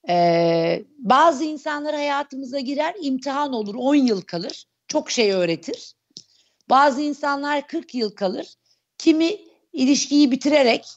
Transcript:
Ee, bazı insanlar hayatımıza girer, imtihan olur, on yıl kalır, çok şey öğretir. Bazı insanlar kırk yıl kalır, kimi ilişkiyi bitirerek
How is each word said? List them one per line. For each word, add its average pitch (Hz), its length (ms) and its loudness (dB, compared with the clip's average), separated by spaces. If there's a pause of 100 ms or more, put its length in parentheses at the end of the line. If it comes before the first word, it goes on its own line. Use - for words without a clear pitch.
Ee, 170 720 2 (160)
bazı 277 460 4
insanlar 302 500 -6
hayatımıza 277 640 -6
girer, 285 400 -4
imtihan 277 520 -4
olur, 208 260 -6
on 262 160 0
yıl 240 260 2
kalır, - 440 -10 (240)
çok - 220 -4
şey 208 220 2
öğretir. 175 640 -4 (760)
Bazı 269 320 4
insanlar 285 640 -4
kırk 330 280 -12
yıl 220 160 -4
kalır, 202 440 -6 (440)
kimi 320 320 2 (420)
ilişkiyi 277 580 2
bitirerek 277 540 2 (120)